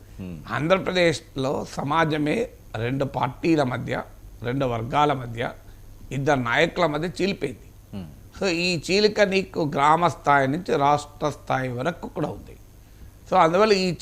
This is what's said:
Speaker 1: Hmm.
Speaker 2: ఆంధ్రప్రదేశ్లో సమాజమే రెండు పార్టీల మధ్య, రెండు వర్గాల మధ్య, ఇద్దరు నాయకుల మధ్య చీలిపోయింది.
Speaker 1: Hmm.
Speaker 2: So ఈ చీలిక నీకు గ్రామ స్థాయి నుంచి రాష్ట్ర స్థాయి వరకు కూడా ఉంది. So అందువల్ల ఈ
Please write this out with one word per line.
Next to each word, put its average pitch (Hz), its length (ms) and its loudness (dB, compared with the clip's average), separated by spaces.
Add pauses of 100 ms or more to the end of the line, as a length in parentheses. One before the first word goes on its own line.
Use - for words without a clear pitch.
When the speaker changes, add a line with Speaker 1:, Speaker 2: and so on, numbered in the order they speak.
(220)
Speaker 1:
Hmm. 90 320 -12
Speaker 2:
ఆంధ్రప్రదేశ్లో 165 1160 0
సమాజమే 156 800 0 (260)
రెండు 127 300 -2
పార్టీల 135 580 0
మధ్య, 123 380 -4 (420)
రెండు 131 220 -2
వర్గాల 135 480 0
మధ్య, 120 380 -6 (600)
ఇద్దరు 135 280 0
నాయకుల 147 460 2
మధ్య 151 240 -2 (120)
చీలిపోయింది. - 760 -6
Speaker 1:
Hmm. 143 440 -14
Speaker 2:
So 196 80 0
ఈ 175 320 0 (100)
చీలిక 208 300 4
నీకు 185 540 0
గ్రామ 156 320 4
స్థాయి 143 400 2
నుంచి 170 300 0
రాష్ట్ర 143 520 0
స్థాయి 131 400 -4
వరకు 131 380 -6
కూడా 151 200 -6
ఉంది. 101 280 -14 (760)
So 190 60 4
అందువల్ల 185 360 6
ఈ 185 280 2